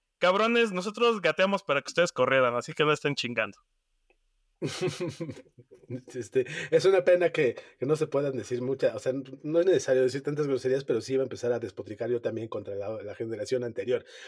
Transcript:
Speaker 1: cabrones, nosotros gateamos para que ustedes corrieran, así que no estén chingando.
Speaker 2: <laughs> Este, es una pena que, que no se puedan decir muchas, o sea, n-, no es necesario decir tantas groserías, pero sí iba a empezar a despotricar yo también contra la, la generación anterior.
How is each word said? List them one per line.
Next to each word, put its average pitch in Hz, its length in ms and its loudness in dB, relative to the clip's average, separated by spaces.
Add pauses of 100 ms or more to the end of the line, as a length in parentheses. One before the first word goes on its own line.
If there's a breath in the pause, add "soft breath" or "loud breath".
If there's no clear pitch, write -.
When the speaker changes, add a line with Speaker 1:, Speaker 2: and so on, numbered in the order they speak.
(200)
Speaker 1:
cabrones, 220 520 4
nosotros 214 500 0
gateamos 185 420 2
para 139 180 0
que - 80 -8
ustedes 170 220 2
corrieran, 127 440 4
así 123 180 -6
que 156 120 0
no 151 80 4
estén 143 220 -2
chingando. 113 420 -4 (1040)
Speaker 2:
<laughs> - 920 -6 (600)
Este, 127 320 0 (240 loud breath)
es 156 140 4
una 190 180 6
pena 175 260 6
que, 135 260 2 (220 loud breath)
que 127 80 -4
no 151 100 2
se - 120 0
puedan 139 280 -2
decir 117 280 -6
muchas, 127 320 0
o - 40 -10
sea, 131 120 -2
n-, 135 120 -6 (200)
no 156 160 0
es 180 80 2
necesario 131 340 4
decir 131 220 0
tantas 147 240 -2
groserías, 131 360 0
pero 117 160 0
sí 131 140 -6
iba 131 80 2
a 131 40 -2
empezar 120 260 -4
a 117 80 -2
despotricar 107 500 -8
yo 120 120 0
también 113 260 -6
contra 101 260 -10
la, 101 300 -8
la 104 100 -10
generación 113 500 -4
anterior. 117 400 -4 (240 loud breath)